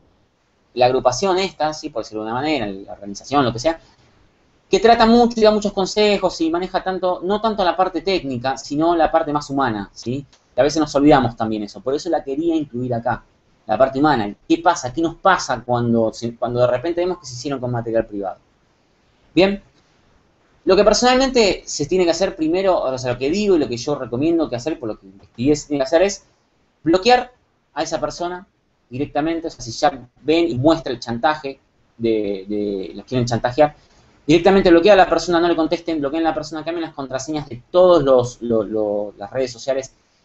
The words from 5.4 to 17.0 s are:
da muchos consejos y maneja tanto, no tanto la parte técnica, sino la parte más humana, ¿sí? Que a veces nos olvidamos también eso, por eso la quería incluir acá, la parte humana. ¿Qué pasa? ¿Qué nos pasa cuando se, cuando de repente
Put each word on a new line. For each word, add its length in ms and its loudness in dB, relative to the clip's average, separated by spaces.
da 80 6
muchos 200 0
consejos 680 0
y 80 0
maneja 340 -2
tanto, 400 -4
no 160 0
tanto 240 -2
la 140 0
parte 240 0
técnica, 560 -2
sino 380 0
la 160 2
parte 200 0
más 180 -4
humana, 440 -2
¿sí? 320 -8
Que 60 4
a 20 4
veces 160 0
nos 160 -2
olvidamos 400 4
también 280 -4
eso, 180 -14
por 120 -4
eso 160 -4
la 140 -2
quería 320 -2
incluir 380 -6
acá, 300 -4
la 120 -2
parte 220 2
humana. 340 2
¿Qué 100 2
pasa? 360 0
¿Qué 80 -4
nos 140 -2
pasa 500 0
cuando 480 0
se, 220 -8
cuando 260 -2
de 60 6
repente 340 -2